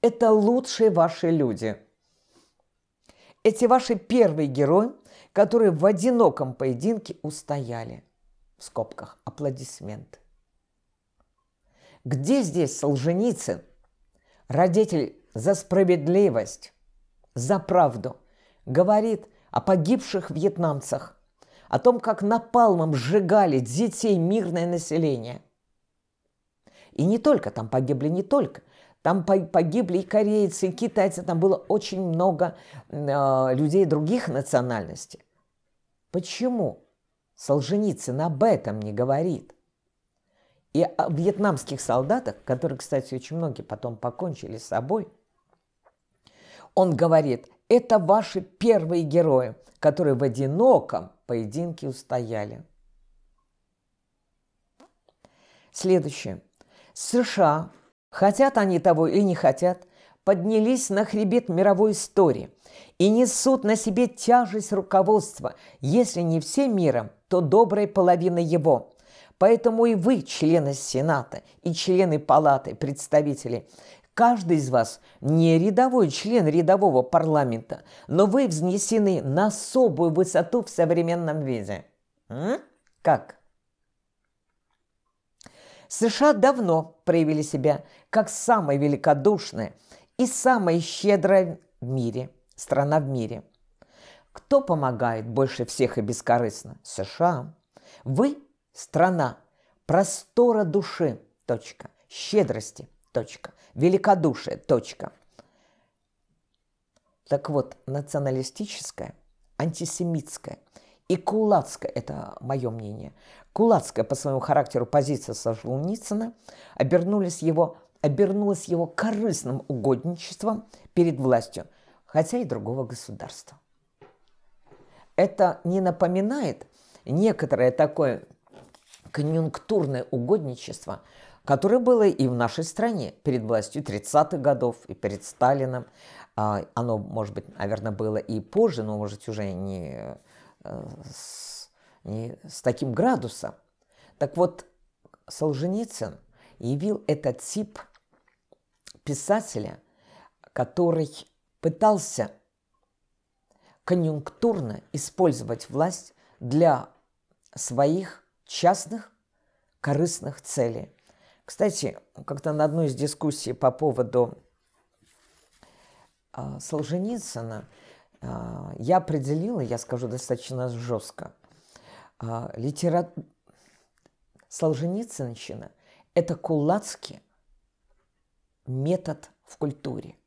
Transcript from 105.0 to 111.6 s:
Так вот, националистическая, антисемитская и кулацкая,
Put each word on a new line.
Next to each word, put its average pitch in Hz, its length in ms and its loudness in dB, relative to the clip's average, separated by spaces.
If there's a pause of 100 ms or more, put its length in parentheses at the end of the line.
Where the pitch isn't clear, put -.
Так 143 220 -4
вот, 139 340 -4
националистическая, 139 1300 -6 (440)
антисемитская 165 1000 -6 (500)
и 180 80 2
кулацкая, 202 760 0